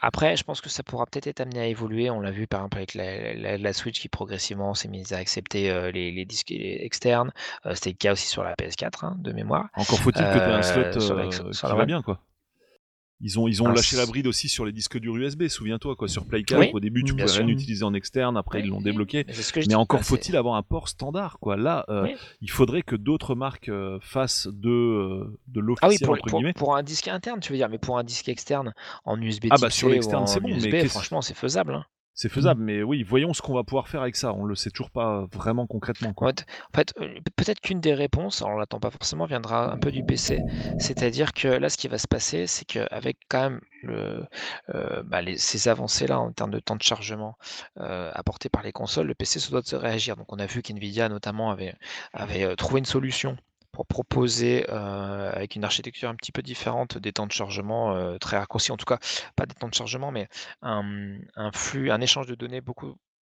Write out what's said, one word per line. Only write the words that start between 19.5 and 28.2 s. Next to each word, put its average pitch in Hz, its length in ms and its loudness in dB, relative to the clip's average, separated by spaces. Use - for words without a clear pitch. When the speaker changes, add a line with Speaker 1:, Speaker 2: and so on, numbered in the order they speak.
Speaker 1:
que 156 80 4
je 151 60 2
Speaker 2:
Mais - 20 8
Speaker 1:
dis, 107 60 8
Speaker 2:
encore 113 260 6
Speaker 1:
bah, - 40 0
Speaker 2:
faut-il - 280 2
Speaker 1:
c'est 160 40 6
Speaker 2:
avoir 120 180 4
un 107 60 2
port - 280 -4
standard, 160 500 -6
quoi. 101 160 0
Là, 135 320 2
euh, 104 160 2
Speaker 1:
Oui. 262 120 0
Speaker 2:
il 101 80 -8
faudrait 135 320 4
que 120 160 -2
d'autres 135 360 0
marques, 127 360 -6
euh, 98 320 -4
fassent - 460 -2
de, 101 220 0
euh, 104 800 2
de 117 140 -2
Speaker 1:
Ah - 0 -
oui, 104 60 2
Speaker 2:
l'officiel, 175 380 6
Speaker 1:
pour, 147 100 4
Speaker 2:
entre - 120 -4
Speaker 1:
pour, 160 120 2
Speaker 2:
guillemets. 165 140 2
Speaker 1:
pour 143 220 2
un 143 80 2
disque 151 240 -4
interne, 190 320 -4
tu 143 140 -6
veux 135 40 0
dire, 123 120 4
mais 110 80 -4
pour 123 200 -2
un 120 60 2
disque 117 240 -6